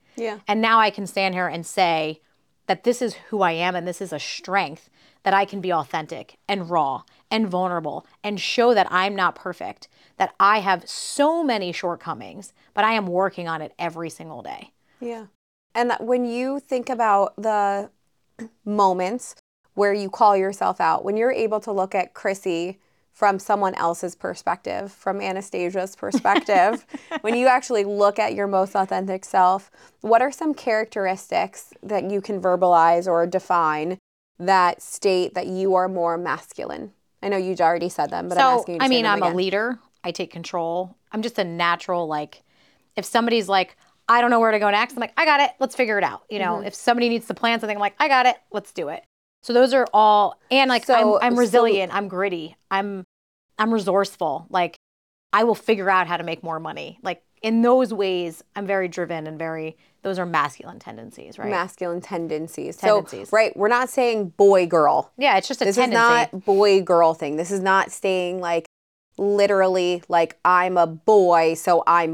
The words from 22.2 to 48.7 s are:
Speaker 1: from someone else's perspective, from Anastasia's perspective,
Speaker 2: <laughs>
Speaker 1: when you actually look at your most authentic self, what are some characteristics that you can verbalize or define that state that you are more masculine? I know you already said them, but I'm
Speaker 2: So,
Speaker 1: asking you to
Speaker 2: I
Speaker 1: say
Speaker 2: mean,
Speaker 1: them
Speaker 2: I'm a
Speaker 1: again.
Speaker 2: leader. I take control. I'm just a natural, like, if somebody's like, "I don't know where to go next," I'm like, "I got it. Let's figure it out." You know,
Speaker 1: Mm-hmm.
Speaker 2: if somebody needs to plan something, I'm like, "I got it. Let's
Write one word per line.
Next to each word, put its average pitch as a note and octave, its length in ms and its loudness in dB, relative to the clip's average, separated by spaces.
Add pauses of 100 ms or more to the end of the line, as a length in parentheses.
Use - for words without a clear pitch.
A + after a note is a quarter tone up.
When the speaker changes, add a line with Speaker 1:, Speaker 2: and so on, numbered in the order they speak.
Speaker 1:
from G3 280 0
someone G3+ 360 -2
else's F3 400 -6
perspective, F#3 760 -8
from G3 300 -6
Anastasia's F#3+ 720 -6
perspective, G3 920 0 (180)
Speaker 2:
<laughs> - 180 -10
Speaker 1:
when A3+ 140 -2
you B3 120 2
actually B3 360 2
look G3+ 360 2
at G#3+ 160 -2
your G3+ 120 -2
most G3 280 0
authentic F#3+ 500 -4
self, F#3+ 460 2 (300)
what A3+ 200 4
are C#4 100 0
some D#4 220 -4
characteristics G3 1200 -4 (100)
that G3 260 -4
you G3+ 120 -4
can G3 200 -8
verbalize F3 640 4
or E3+ 180 2
define F3 720 -2 (420)
that F3+ 420 2
state F3+ 520 -2
that F3+ 140 -6
you F#3 280 0
are F#3 120 2
more E3+ 300 -2
masculine? D#3+ 760 -10 (300)
I G3 80 -6
know G3+ 80 -2
you F#3 220 -4
already E3+ 300 2
said D3+ 220 -4
them, F3 180 -6
but F3+ 80 -4
I'm C4+ 60 6
Speaker 2:
So, B3+ 160 4
Speaker 1:
asking F3+ 160 -6
you E3+ 40 -2
to C4 40 0
Speaker 2:
I C4+ 40 4
Speaker 1:
say - 80 2
Speaker 2:
mean, A#3 80 2
Speaker 1:
them G#3+ 100 2
Speaker 2:
I'm G3+ 100 0
a - 40 2
Speaker 1:
again. E3+ 100 -2
Speaker 2:
leader. G3+ 420 -2 (240)
I F3 80 -6
take E3+ 200 -8
control. E3+ 640 -6 (160)
I'm A3 100 -6
just A#3 180 -6
a G3+ 40 0
natural, E3+ 640 -2
like, D3+ 360 -8 (520)
if G3 100 -6
somebody's A3+ 440 0
like, F#3+ 260 0 (320)
"I A#3+ 140 4
don't A#3+ 80 4
know A#3+ 100 4
where A3+ 120 4
to G#3+ 80 2
go G#3 100 2
next," A3+ 240 0
I'm A#3+ 60 -10
like, A3+ 180 -8
"I D#4+ 80 2
got D4 140 4
it. C#4 200 2
Let's C4 160 -4
figure A3 220 0
it G3 60 0
out." C3 260 -2
You G#3 100 -6
know, F3+ 180 -2
Speaker 1:
Mm-hmm. G3+ 100 -8
Speaker 2:
if G3 80 -12
somebody A#3+ 340 2
needs A#3 180 -4
to G#3+ 60 -4
plan A#3 260 -2
something, G#3+ 160 -6
I'm G3+ 60 -6
like, G3+ 180 -2
"I D#4 80 2
got C4 180 4
it. B3 120 4 (140)
Let's G3+ 200 -8